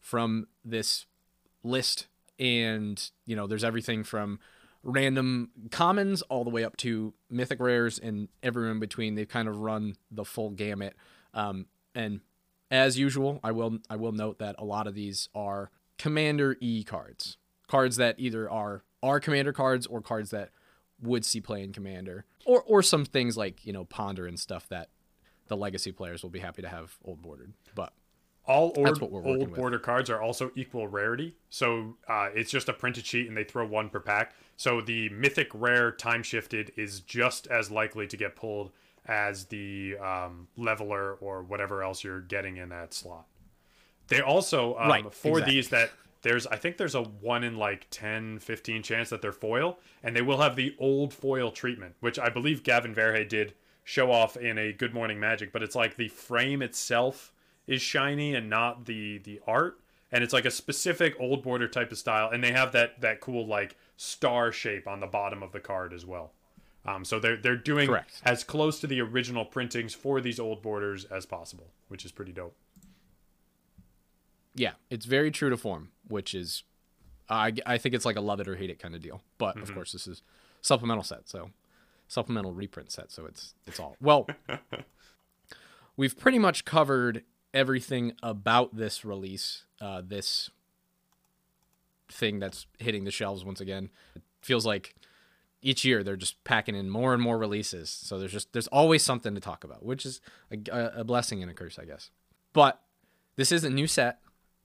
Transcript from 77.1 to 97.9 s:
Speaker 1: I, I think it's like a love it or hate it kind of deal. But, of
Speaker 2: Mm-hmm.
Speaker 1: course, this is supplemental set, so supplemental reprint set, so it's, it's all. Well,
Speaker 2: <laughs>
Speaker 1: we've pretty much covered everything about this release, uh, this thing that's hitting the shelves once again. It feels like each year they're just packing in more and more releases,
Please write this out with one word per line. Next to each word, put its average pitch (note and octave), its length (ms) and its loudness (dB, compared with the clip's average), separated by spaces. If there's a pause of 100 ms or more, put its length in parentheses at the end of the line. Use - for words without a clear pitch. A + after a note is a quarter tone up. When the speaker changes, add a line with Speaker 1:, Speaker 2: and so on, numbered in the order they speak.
Speaker 1:
I, A2 260 2 (120)
I A2+ 120 2
think B2 160 0
it's A#2 100 0
like A2 120 2
a G#2+ 40 -2
love G2+ 200 -2
it F#2+ 60 -4
or F#2+ 80 -6
hate F#2 160 -6
it - 80 -12
kind E2+ 160 -14
of E2+ 60 -10
deal. - 220 -14 (160)
But, A2 180 0
of G#2+ 80 -10
Speaker 2:
Mm-hmm. G2+ 100 -10
Speaker 1:
course, F#2 180 -10
this - 140 -10
is F2+ 160 -14 (380)
supplemental A#2 420 2
set, - 260 -10
so F#2 220 -14 (560)
supplemental G#2+ 460 -4
reprint G2 400 -10
set, - 180 -14
so - 160 -16
it's, - 280 -18 (120)
it's - 140 -12
all. D2 200 -10
Well, C#3+ 280 6 (200)
Speaker 2:
<laughs> - 1500 -14
Speaker 1:
we've C3+ 200 2
pretty C4 220 6
much F#3 260 4
covered C3 600 2 (280)
everything C3 600 0 (100)
about A2+ 540 2
this A2 280 -4
release, F#2+ 600 -8 (160)
uh, F#2+ 260 -8
this - 440 -4 (1600)
thing G#2 300 -2
that's G2 280 -8 (120)
hitting G#2+ 260 -2
the G2 60 -4
shelves G2 340 -4
once F#2+ 160 -10
again. F#2+ 300 -8 (240)
It - 80 -18 (200)
feels A#2 240 0
like G2+ 280 -2 (680)
each C3 220 0
year A#2 200 4
they're G2 120 -2
just - 280 -6
packing A2 320 2
in F#2+ 140 -4
more B2 240 2
and A#2+ 80 2
more A#2 160 2
releases, G#2 520 -4